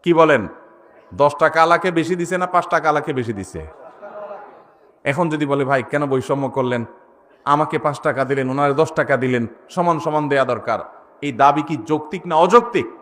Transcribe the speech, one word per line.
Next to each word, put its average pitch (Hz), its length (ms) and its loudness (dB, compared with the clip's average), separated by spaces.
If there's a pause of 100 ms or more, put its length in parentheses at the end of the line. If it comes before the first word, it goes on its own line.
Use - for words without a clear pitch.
কি 170 120 2
বলেন, 151 340 4 (640)
দশ 143 240 2
টাকা 156 240 4
আলাকে 170 280 4
বেশি 165 260 -2
দিছে 175 220 -4
না 180 80 -2
পাঁচ 175 220 0
টাকা 160 200 0
আলাকে 151 240 0
বেশি 120 200 -4
দিছে? 92 340 -10 (1400)
এখন 156 240 -2
যদি 151 180 -2
বলে, 139 180 0
"ভাই, 131 260 0
কেন 147 160 -2
বৈষম্য 135 420 -2
করলেন? 123 360 -2 (600)
আমাকে 151 340 0
পাঁচ 143 220 -4
টাকা 135 240 -2
দিলেন, 131 260 -2
ওনারে 143 240 0
দশ 151 180 0
টাকা 139 240 0
দিলেন, 123 300 0 (220)
সমান 175 320 -2
সমান 151 280 -2
দেয়া 139 160 2
দরকার।" 113 520 -4 (260)
এই 143 100 -4
দাবি 143 300 4
কি 151 140 -6
যৌক্তিক 151 500 -6
না 170 100 0
অযৌক্তিক? 175 500 4 (160)